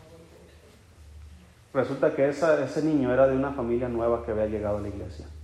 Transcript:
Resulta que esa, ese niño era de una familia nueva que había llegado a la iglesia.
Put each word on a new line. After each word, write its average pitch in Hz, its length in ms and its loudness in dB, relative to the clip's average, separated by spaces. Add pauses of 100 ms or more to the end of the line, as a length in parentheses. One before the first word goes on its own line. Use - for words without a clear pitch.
(1700)
Resulta 139 420 0
que 143 140 2
esa, 147 360 2
ese 139 180 -4
niño 143 300 2
era 135 160 6
de 135 80 2
una 135 160 0
familia 120 360 -2
nueva 117 360 0
que 117 80 -4
había 107 140 0
llegado 104 320 -2
a - 20 -4
la 104 80 -8
iglesia. 98 380 -12 (180)